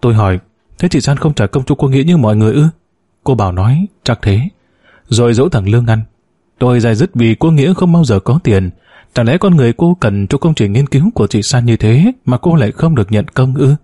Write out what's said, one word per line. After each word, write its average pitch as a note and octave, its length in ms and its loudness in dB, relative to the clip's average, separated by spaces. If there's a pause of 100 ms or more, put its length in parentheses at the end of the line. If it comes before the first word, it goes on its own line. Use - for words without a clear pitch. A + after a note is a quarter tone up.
Tôi A#2+ 120 0
hỏi, G2 260 0 (400)
"Thế F3+ 80 -2
chị E3+ 140 0
San C#3 160 0
không D3+ 160 -2
trả G#2 140 -2
công C3+ 160 -2
cho - 120 -2
cô D3 120 -2
Nghĩa C3 160 0
như E3+ 140 2
mọi A2 180 2
người G#2+ 180 2
ư?" D3+ 140 2 (560)
Cô G2+ 120 0
Bảo F#2+ 160 -2
nói, A#2+ 360 0 (160)
"Chắc - 180 -4
thế." G2+ 200 0 (680)
Rồi A#2 260 0
dỗ C3 160 2
thằng G2+ 200 -4
Lương A#2 180 0
ăn. A2+ 140 0 (580)
Tôi B2 200 2
dai A2+ 160 0
dứt C#3 180 -2
vì A2+ 220 2
cô E3 160 0
Nghĩa D#3 220 2
không F3+ 200 0
bao E3+ 100 4
giờ A2 160 0
có B2+ 240 -2
tiền. G2 260 0 (440)
Chẳng A#2+ 120 0
lẽ C3 120 0
con F#3 180 2
người A#2+ 180 2
cô E3+ 260 0
cần G2+ 280 -2
cho C#3+ 100 -2
công E3 160 0
trình G2+ 200 -2
nghiên C3+ 140 0
cứu C3 160 0 (120)
của - 120 0
chị G#2+ 140 -2
San A#2+ 240 -2
như A#2 120 2
thế C3+ 340 2 (140)
mà D#3 120 -2
cô F3 180 0
lại D3 160 0
không E3 240 -2
được G#2 160 -2
nhận G#2+ 160 -2
công C3 280 -2
ư? C#3 280 2